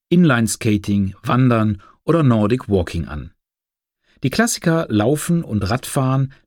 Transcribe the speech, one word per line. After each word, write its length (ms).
Inlineskating, 1120
Wandern 600
oder 180
Nordic 460
Walking 380
an. 280
Die 80
Klassiker 580
Laufen 540
und 260
Radfahren 640